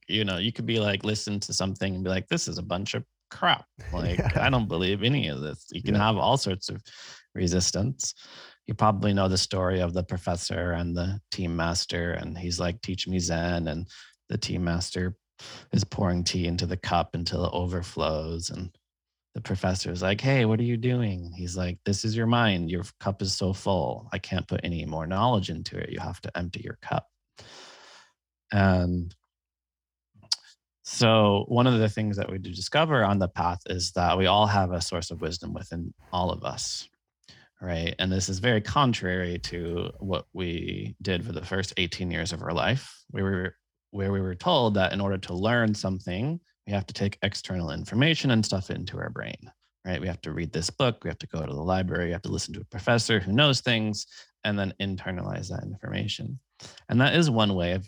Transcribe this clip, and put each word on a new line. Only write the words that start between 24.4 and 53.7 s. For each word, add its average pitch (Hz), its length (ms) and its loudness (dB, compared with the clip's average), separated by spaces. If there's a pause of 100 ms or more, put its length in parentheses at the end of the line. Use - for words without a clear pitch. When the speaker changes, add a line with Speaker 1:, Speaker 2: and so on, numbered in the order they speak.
Speaker 1:
put - 160 -2
any 85 220 -4
more 78 200 -4
knowledge 98 440 2
into 82 280 -8
it. - 140 -8
You - 80 -6
have 90 220 -8
to - 160 -10
empty 87 240 -6
your - 200 -10
cup." - 260 -4 (1500)
And 90 600 4 (1700)
so 107 640 6
one 120 200 4
of 123 100 6
the 110 120 4
things 104 280 -2
that - 140 -4
we 95 80 -6
do 92 120 -8
discover 139 520 2
on 101 160 4
the 92 80 2
path 87 400 0
is 90 240 -4
that 87 260 4
we 95 80 4
all 104 220 6
have 98 240 4
a 87 100 -2
source 85 300 -6
of 80 100 -10
wisdom 85 320 -6
within 85 400 -8 (180)
all 90 200 0
of 85 120 -8
us, - 460 -8 (720)
right? 85 380 -2
And 92 120 2
this 92 160 2
is 95 120 -4
very 117 220 4
contrary 92 800 2
to 87 600 -4
what 95 340 -2
we 90 680 -6
did 90 200 0
for 113 80 -8
the 82 140 -6
first 95 320 -2
eighteen 90 320 -2
years 82 240 -2
of 82 80 -8
our 82 120 -4
life. 110 380 0 (200)
We 98 100 -2
were, 92 340 -2 (360)
where 98 200 -2
we 98 80 2
were 92 140 -2
told 123 420 2
that 95 160 4
in 98 80 -2
order 98 200 0
to - 160 -8
learn 110 400 2
something, 98 640 -2 (260)
we 101 80 -4
have 98 140 0
to - 80 -12
take 101 260 -2
external 92 480 -2
information 127 640 2
and 113 120 6
stuff 92 280 -2
it - 60 -4
into 90 200 -8
our 82 140 -6
brain, - 400 -10 (340)
right? 87 160 -2
We 90 60 -4
have 87 140 -6
to 80 120 -6
read 82 200 -4
this 82 180 -2
book, 123 320 0
we 82 80 -4
have - 80 -10
to - 80 -12
go 80 180 -6
to 78 80 -6
the 71 80 -6
library, 92 460 0
we 85 60 -2
have 87 100 -6
to 101 80 -6
listen 85 240 -6
to 90 60 -10
a - 40 -14
professor 113 540 2
who 95 120 -2
knows 135 300 6
things, 107 460 0 (360)